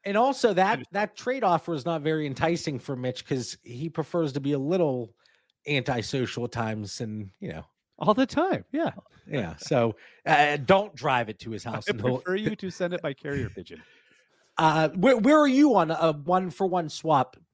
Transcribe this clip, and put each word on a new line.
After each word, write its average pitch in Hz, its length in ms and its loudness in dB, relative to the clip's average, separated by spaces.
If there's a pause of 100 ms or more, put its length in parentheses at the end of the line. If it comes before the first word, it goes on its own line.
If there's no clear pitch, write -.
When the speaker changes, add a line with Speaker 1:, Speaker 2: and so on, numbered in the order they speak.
Speaker 1:
And 202 120 -2
also 240 380 4
that, 190 220 4
Speaker 2:
Finish. 123 160 -12
Speaker 1:
that 202 240 -4
trade 254 280 -4
offer 170 300 2
is 135 100 -6
not 165 160 -2
very 156 260 -2
enticing 160 520 -2
for 135 180 -8
Mitch 127 300 -6
'cause 127 360 -6
he 131 280 -10
prefers 160 420 -2
to 139 80 -4
be 143 120 -2
a 143 60 0
little 139 560 -2 (540)
antisocial 123 760 -2
at 117 60 -6
times 110 500 -6
and, 107 380 -8
you 175 140 -10
know. - 120 -12 (340)
Speaker 2:
All 196 160 2
the 262 120 2
time, 330 460 -2
yeah. 311 180 -2 (380)
Speaker 1:
Yeah, 113 300 -4
so, 120 360 2 (320)
uh, 147 300 4
don't 196 400 2
drive 123 320 0
it 107 120 -12
to 113 120 -10
his 104 100 -10
house 113 220 -8
Speaker 2:
<laughs> - 40 -4
I - 40 -2
Speaker 1:
and - 80 -4
he'll 127 160 0
Speaker 2:
prefer 180 180 -4
you 214 220 -2
to 190 140 -10
send 175 240 -4
it 170 80 -6
by 143 100 -4
carrier 139 360 -6
pigeon. 92 320 -16 (760)
Speaker 1:
Uh, 156 300 4
where, 233 300 4
where 285 200 6
are 294 80 6
you 269 300 6
on 165 160 4
a 165 180 2
one-for-one 175 800 -2
swap 147 480 0 (180)